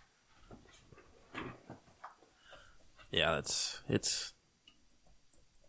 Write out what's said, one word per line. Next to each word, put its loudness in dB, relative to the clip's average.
Yeah, 6
that's, 0
it's 2